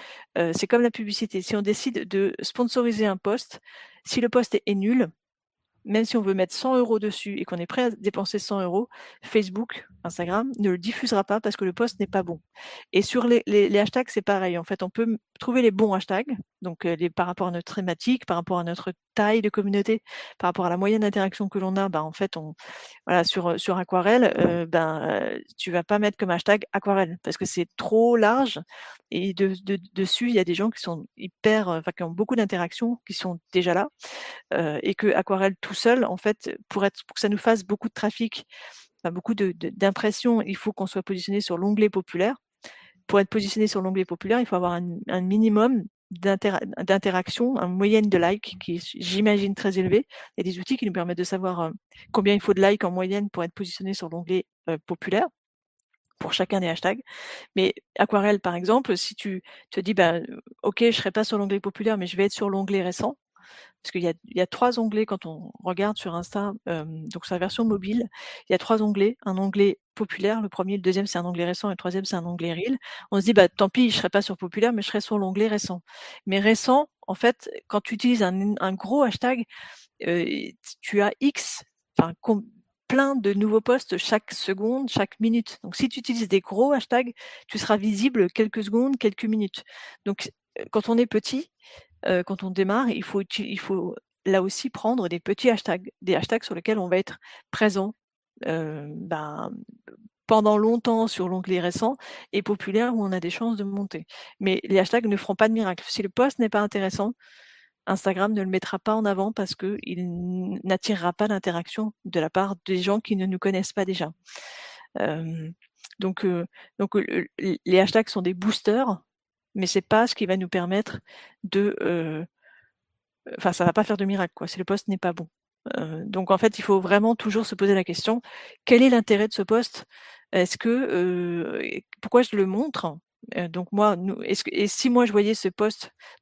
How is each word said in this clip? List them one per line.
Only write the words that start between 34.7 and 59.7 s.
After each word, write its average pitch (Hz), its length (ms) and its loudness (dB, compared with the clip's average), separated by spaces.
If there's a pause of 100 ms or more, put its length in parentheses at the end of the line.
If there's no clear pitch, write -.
et 196 120 0
que 208 180 2
Aquarelle 190 480 2
tout - 120 -10
seul, 240 320 4
en 180 120 -4
fait, - 340 -2 (180)
pour 196 160 0
être, - 200 -4
pour - 100 -20
que - 60 -6
ça 214 80 2
nous 208 80 0
fasse 226 260 2
beaucoup 208 240 -4
de - 60 -8
trafic, - 520 -4 (580)
enfin, 170 80 -2
beaucoup 180 240 -4
de, 196 200 0
de, 170 140 -8
d'impressions, 208 720 2
il 190 140 -6
faut - 180 -4
qu'on 190 140 -4
soit 190 160 -6
positionné 196 380 -4
sur 180 160 -4
l'onglet 208 320 4
populaire. 196 460 0 (720)
Pour 202 120 4
être 196 100 2
positionné 214 380 0
sur 202 140 -2
l'onglet 190 240 0
populaire, 190 340 -2
il 240 60 0
faut 190 100 -2
avoir 180 180 0
un, 175 240 -6 (120)
un 185 120 0
minimum 214 640 4 (280)
d'inter-, 190 480 0 (240)
d'interaction, 196 760 0
une 180 160 -2
moyenne 208 340 4
de 190 80 4
likes 180 460 0
qui 170 140 -4
est, - 220 -12
j'imagine, 202 560 2
très 190 240 -2
élevée. 190 280 2 (300)
Il 185 80 -4
y 180 40 -2
a 185 40 -2
des 175 60 -8
outils 247 180 -2
qui 240 80 -4
nous 190 80 -2
permettent 175 240 -4
de 180 80 -2
savoir, 185 360 -2
euh, 160 100 -2 (420)
combien 202 200 4
il 202 80 4
faut 202 120 4
de 185 80 4
likes 202 240 6
en 180 60 -2
moyenne 190 380 -2
pour 175 140 -4
être 170 100 -6
positionné 190 400 -8
sur 175 160 -8
l'onglet, 170 360 -2 (240)
euh, 160 160 -2
populaire 196 420 0 (920)
pour - 140 -4
chacun 190 280 0
des 180 80 0
hashtags. 190 320 -2 (540)
Mais 190 180 4 (260)
Aquarelle, 208 400 2
par 175 160 -4
exemple, 208 420 0
si - 180 -8
tu 190 280 -8 (280)